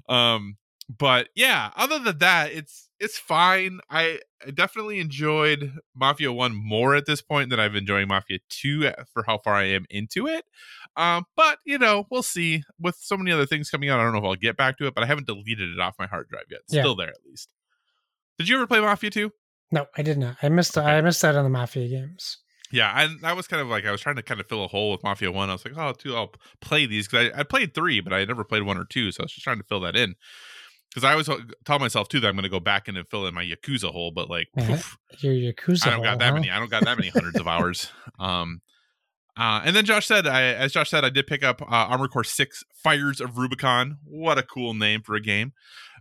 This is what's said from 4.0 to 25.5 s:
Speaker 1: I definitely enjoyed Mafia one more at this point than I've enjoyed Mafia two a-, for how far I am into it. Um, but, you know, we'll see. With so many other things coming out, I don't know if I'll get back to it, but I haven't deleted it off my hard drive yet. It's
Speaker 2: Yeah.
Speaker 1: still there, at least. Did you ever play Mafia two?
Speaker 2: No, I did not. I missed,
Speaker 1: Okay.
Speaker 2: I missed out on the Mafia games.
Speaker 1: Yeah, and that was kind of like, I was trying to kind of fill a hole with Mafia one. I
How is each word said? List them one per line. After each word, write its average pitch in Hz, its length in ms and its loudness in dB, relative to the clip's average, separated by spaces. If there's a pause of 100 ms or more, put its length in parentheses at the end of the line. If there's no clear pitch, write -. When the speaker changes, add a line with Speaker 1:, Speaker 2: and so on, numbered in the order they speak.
Speaker 1:
I 139 60 -10
definitely 202 480 -4
enjoyed 151 760 0 (220)
Mafia 139 380 0
one 120 220 0
more 107 400 2
at 147 120 2
this 151 140 -2
point 139 300 -2
than 117 80 2
I've 104 160 0
enjoyed 98 320 0
Mafia 95 320 -2 (100)
two 143 380 -2
a-, - 180 -6
for - 180 -6
how 107 160 0
far 104 160 2
I 98 100 4
am 95 240 0
into 110 380 -4
it. 320 180 -4 (520)
Um, 170 280 2 (100)
but, 302 300 4
you 285 140 -2
know, 208 320 4
we'll 254 120 -2
see. 160 400 0 (160)
With 175 180 -2
so - 200 -4
many 185 140 0
other 151 160 4
things 151 240 -4
coming 143 180 -2
out, 131 100 4
I 113 40 4
don't 117 100 2
know 107 60 2
if 104 60 0
I'll 95 100 0
get 107 220 0
back 131 220 2
to 143 80 -2
it, 123 80 -6
but 110 80 0
I 120 40 2
haven't 143 200 0
deleted 104 440 -6
it 90 80 -6
off 92 200 -2
my - 80 -8
hard 85 220 -8
drive - 220 -14
yet. - 120 -14
It's - 100 -8
Speaker 2:
Yeah. - 20 0
Speaker 1:
still 135 200 2
there, 85 140 -6
at - 160 -18
least. - 240 -20 (920)
Did 170 100 0
you 254 80 6
ever 247 100 0
play 226 140 4
Mafia 208 300 2
two? 208 200 -2 (400)
Speaker 2:
No, 143 240 0
I 156 80 -4
did 147 140 0
not. 127 260 -2
I 147 60 2
missed, 170 360 2
Speaker 1:
Okay. 151 100 6
Speaker 2:
I 156 60 6
missed 165 240 4
out 147 100 4
on 143 80 4
the 135 60 2
Mafia 123 380 -2
games. 131 500 -8 (340)
Speaker 1:
Yeah, 113 320 2
and 156 180 -2
that 165 140 -2
was 180 120 -8
kind 160 140 -2
of 131 60 -4
like, 107 180 -2
I 104 60 0
was 101 100 -4
trying 143 140 -4
to 117 80 -8
kind 110 180 -8
of - 60 -16
fill 107 160 -4
a 92 40 -4
hole 104 240 -2
with 92 120 -4
Mafia 98 280 -2
one. 95 180 -2
I 92 40 -4